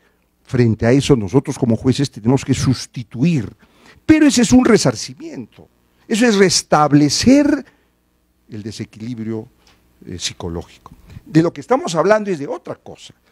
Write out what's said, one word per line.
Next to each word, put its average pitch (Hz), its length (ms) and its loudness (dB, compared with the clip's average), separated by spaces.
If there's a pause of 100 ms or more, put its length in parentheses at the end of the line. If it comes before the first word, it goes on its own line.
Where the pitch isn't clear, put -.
(440)
frente 117 420 0
a 120 60 4
eso, 139 220 4
nosotros 120 440 -2
como 113 180 0
jueces 131 340 -2
tenemos 120 320 -2
que 135 120 -2
sustituir. 127 1000 -4 (520)
Pero 311 200 6
ese 247 160 2
es 208 100 0
un 254 120 6
resarcimiento. 127 1040 -2 (400)
Eso 233 180 0
es 214 100 2
restablecer 190 1300 2 (880)
el 104 120 -14
desequilibrio, 110 880 -12 (560)
eh, 90 140 -14
psicológico. - 760 -12 (320)
De 156 180 2
lo 170 100 -2
que - 80 -18
estamos 247 340 -4
hablando 202 360 0
es 165 80 -6
de 139 80 -10
otra 175 280 -12
cosa. - 400 -20 (180)